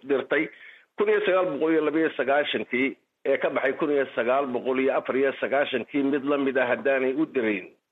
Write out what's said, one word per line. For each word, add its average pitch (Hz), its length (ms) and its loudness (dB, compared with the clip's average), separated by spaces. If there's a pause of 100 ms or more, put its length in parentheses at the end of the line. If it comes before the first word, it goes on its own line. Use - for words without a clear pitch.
dirtay 143 440 0 (500)
kun 208 120 0
iyo 208 160 4
sagaal 185 220 2 (100)
boqol 156 160 2
iyo 156 120 4
laba 151 140 0
iyo 156 180 2
sagaashankii 131 720 0 (360)
ee 135 120 2
ka 175 120 0
baxay 131 240 0
kun 147 180 -2
iyo 139 140 2 (100)
sagaal 127 320 2
boqol 127 320 -2
iyo 131 180 2
afar 135 200 -4
iyo 135 140 2 (100)
sagaashankii 135 640 -2
mid 139 220 0
la 143 120 0
mid 135 200 0
ah 127 100 2
haddaanay 131 480 0
u 156 100 0
dirayn, 107 400 -2 (260)